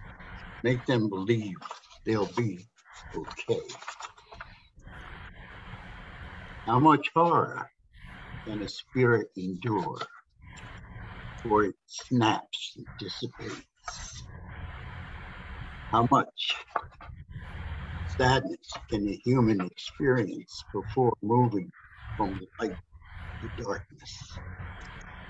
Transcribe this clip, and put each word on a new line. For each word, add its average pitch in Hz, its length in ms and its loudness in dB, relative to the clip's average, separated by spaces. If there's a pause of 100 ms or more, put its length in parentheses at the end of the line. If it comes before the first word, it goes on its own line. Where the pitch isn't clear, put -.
(600)
Make 123 240 2
them 117 220 4
believe 98 480 0 (480)
they'll 107 220 4 (100)
be 104 300 -2 (480)
okay. - 460 -4 (3000)
How 117 120 6
much 147 360 8
horror 165 560 4 (720)
can 107 180 -4
a - 60 -6
spirit 120 680 4
endure 92 600 -2 (1400)
before 107 220 6
it 92 100 0 (120)
snaps - 880 2
and 110 100 -14 (120)
dissipates? - 1200 -10 (1700)
How 117 200 6
much - 440 2 (1600)
sadness 131 560 4 (160)
can 104 200 2
a 90 160 -4
human 117 360 6
experience - 1000 0 (100)
before 117 480 2
moving 110 500 4 (460)
from 98 220 -2
the 92 80 -12 (140)
light 101 160 -2 (640)
to 113 220 -8
darkness? - 760 -8 (920)